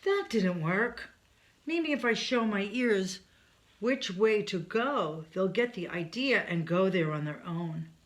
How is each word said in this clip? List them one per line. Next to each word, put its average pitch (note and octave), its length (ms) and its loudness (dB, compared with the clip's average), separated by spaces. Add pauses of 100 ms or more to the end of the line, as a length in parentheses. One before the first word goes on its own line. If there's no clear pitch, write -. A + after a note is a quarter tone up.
that G4 280 2
didn't F#3 320 2
work. G3 480 -2 (560)
Maybe D#4+ 260 0
if A#3+ 120 0
I A#3 100 4
show A#3 300 0
my G#3 280 0
ears G#3+ 480 2 (600)
which B3 300 0
way G#3 320 4
to F#3+ 160 -4
go, F#3 760 -2
they'll F#3+ 160 2
get A#3 260 0
the F3 140 -6
idea G3+ 600 0
and E3+ 180 -2
go F3+ 240 4
there E3 220 0
on D3+ 120 -2
their D3+ 220 -6
own. E3 420 -6 (180)